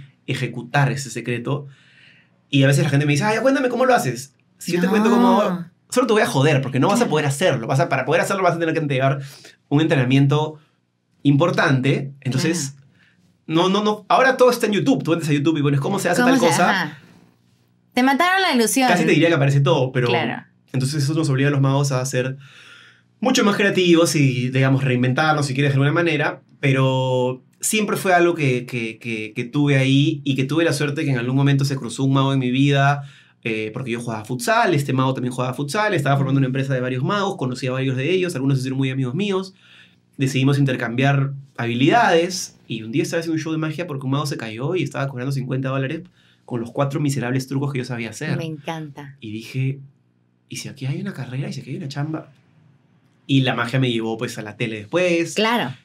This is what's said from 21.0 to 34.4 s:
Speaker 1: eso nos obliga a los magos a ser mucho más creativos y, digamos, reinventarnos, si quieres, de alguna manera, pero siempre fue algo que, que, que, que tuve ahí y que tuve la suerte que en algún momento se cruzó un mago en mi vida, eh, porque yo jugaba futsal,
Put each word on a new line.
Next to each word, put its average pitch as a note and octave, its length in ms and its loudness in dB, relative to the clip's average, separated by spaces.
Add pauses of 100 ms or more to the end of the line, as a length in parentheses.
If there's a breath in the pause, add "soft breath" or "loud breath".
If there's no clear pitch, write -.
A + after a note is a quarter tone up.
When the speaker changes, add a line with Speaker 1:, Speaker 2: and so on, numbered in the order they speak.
Speaker 1:
eso D3 120 0
nos D#3 160 0
obliga C#3 180 2
a C#3+ 40 0
los C#3 100 0
magos C#3 300 2
a B2+ 120 -2
ser C3 320 -4 (840 loud breath)
mucho B3+ 240 2
más G3+ 120 2
creativos F3 600 4
y, B2+ 340 2
digamos, C3+ 340 2
reinventarnos, C3+ 640 2
si C3+ 80 -4
quieres, C#3+ 180 0
de - 40 0
alguna C#3 160 2
manera, D#3+ 500 0 (180)
pero C3 840 0 (160)
siempre G#3 380 -2
fue F#3 160 0
algo F3 220 4
que, C3 320 -2
que, A2+ 320 -8
que, A2 360 -8
que A#2+ 100 -6
tuve C#3+ 340 2
ahí C#3 460 2
y C3 120 -2
que C3+ 80 0
tuve D3+ 200 0
la D3+ 100 0
suerte C#3+ 320 -4
que C#3 40 0
en C3 60 0
algún B2 180 -2
momento C#3 300 2
se C#3 120 -2
cruzó B2+ 280 -6
un C3+ 80 2
mago C3+ 220 2
en C3+ 40 0
mi B2 120 0
vida, C#3 520 2 (400 loud breath)
eh, A2 300 -4
porque C3 200 -6
yo A#2 80 -6
jugaba A2 260 -8
futsal, G#3+ 480 0